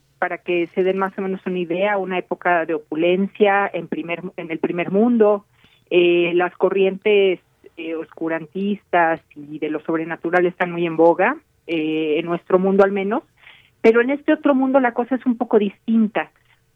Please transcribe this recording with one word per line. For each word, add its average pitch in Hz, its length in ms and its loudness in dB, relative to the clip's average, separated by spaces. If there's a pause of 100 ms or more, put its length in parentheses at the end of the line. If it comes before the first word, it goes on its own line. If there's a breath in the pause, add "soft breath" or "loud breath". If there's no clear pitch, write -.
(180)
para 175 200 -4
que 175 360 -4
se 190 80 0
den 190 160 0
más 190 180 -4
o 202 60 -6
menos 190 240 -6
una 180 140 -4
idea, 185 380 -2
una 190 200 -4
época 175 480 -2
de 165 80 -4
opulencia 190 960 0
en 170 140 -8
primer, 170 340 -8 (160)
en 165 140 -10
el 165 80 -6
primer 170 320 -4
mundo. 208 560 2 (440 soft breath)
Eh, 175 440 4
las 175 220 2
corrientes, 190 800 2 (380)
eh, 165 180 -8
oscurantistas 165 1300 -4 (160)
y 147 240 -14
de 151 100 -4
lo 151 120 -4
sobrenatural 165 640 -2
están 175 260 -4
muy 170 120 -2
en 160 120 -4
boga, 170 400 4 (320)
eh, 156 500 -2
en 170 80 -4
nuestro 175 320 -2
mundo 190 240 4
al 196 80 4
menos, 202 320 -4 (580 soft breath)
pero 226 200 4
en 247 100 2
este 285 220 0
otro 294 240 2
mundo 262 240 2
la 240 140 0
cosa 240 200 -4
es 240 120 -6
un 247 100 0
poco 226 240 0
distinta, 208 720 -2 (440)